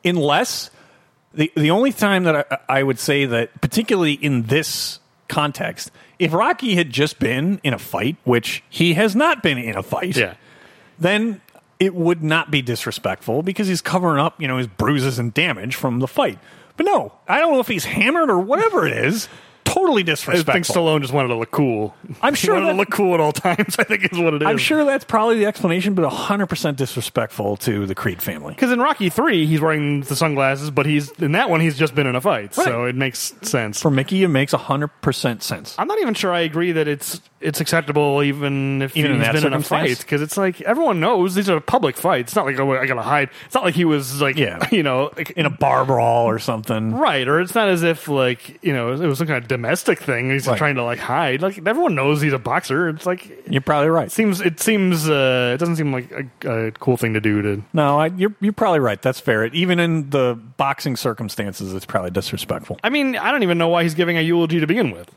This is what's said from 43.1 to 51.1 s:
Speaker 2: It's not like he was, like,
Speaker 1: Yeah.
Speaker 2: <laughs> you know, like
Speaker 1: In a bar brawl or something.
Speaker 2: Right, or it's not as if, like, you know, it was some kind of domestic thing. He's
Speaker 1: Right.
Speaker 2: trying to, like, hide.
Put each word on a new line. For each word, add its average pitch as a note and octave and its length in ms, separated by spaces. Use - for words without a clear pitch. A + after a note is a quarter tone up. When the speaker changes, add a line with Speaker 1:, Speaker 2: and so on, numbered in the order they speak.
Speaker 2:
It's - 100
not B3+ 100
like F3 100
he F3 100
was, C#3+ 380
like, C#3 160
Speaker 1:
Yeah. F2 300
Speaker 2:
<laughs> - 40
you F#3+ 100
know, C#3 320
like E3 180
Speaker 1:
In E3 120
a C#3+ 60
bar C3 340
brawl A#2 420
or A2 120
something. A2 580
Speaker 2:
Right, D3 320
or D3+ 100
it's F3+ 160
not G#3+ 140
as F3 140
if, E3 260
like, B2+ 560
you E3 80
know, B2 200
it D#3+ 140
was C#3 120
some E3 100
kind C3+ 120
of A#2 60
domestic C3+ 540
thing. C3 320
He's C3+ 160
Speaker 1:
Right. A2+ 100
Speaker 2:
trying D3 180
to, B2 60
like, A#2+ 160
hide. C3+ 440